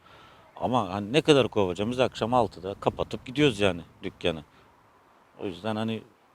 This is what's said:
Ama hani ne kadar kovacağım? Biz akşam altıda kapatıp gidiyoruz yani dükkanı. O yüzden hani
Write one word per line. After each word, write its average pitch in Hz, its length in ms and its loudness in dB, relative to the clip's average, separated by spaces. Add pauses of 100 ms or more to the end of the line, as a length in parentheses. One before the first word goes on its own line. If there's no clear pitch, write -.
(560)
Ama 104 380 -2
hani 104 200 -4
ne 151 80 4
kadar 135 260 6
kovacağım? 98 440 0
Biz 123 80 -2
akşam 117 340 0
altıda 98 400 0
kapatıp - 520 -4
gidiyoruz 127 340 0
yani 92 220 2 (220)
dükkanı. 85 400 -4 (960)
O 101 60 -8
yüzden 98 300 -6
hani 110 260 -4 (340)